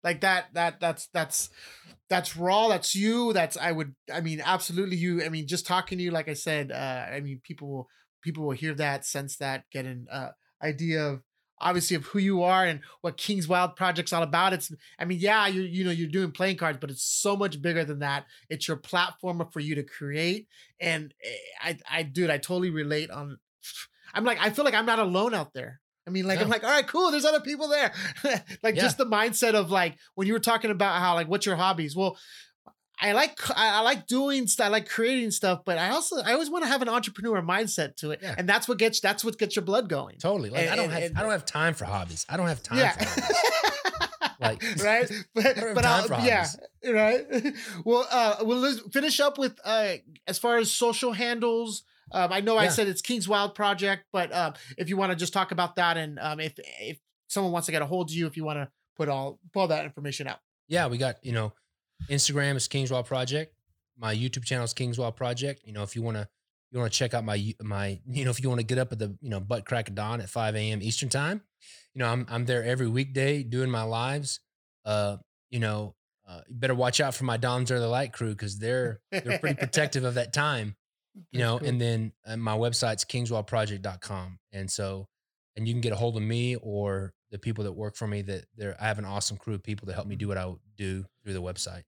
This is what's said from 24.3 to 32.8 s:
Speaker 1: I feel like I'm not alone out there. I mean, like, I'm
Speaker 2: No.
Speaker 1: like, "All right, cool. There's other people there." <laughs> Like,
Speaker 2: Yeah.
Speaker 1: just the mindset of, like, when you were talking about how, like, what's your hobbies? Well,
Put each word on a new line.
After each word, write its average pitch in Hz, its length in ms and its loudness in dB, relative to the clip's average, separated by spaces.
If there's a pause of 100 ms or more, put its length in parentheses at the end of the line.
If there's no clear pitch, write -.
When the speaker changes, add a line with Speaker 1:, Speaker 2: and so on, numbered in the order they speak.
Speaker 1:
I 214 120 4
feel 285 120 0
like 240 120 6
I'm 226 100 4
not 226 140 4
alone 208 340 2
out 165 200 -4
there. 131 280 -12 (240)
I 175 40 -14
mean, 185 160 -2
like, 190 140 2
I'm 185 80 4
Speaker 2:
No. 220 60 2
Speaker 1:
like, 220 100 0
"All 233 60 2
right, 285 180 6
cool. 339 240 4
There's 294 140 2
other 302 160 6
people 294 260 -4
there." 285 240 4 (320)
<laughs> 262 180 2 (220)
Like, 220 140 4
Speaker 2:
Yeah. 175 60 4
Speaker 1:
just - 140 4
the 262 80 4
mindset 220 500 4
of, 180 160 2
like, 175 260 2 (180)
when 190 100 0
you 208 60 2
were 226 80 2
talking 226 320 2
about 180 300 2
how, 175 140 6
like, 165 120 2
what's 196 180 0
your 190 120 2
hobbies? 165 400 2
Well, 190 200 2 (840)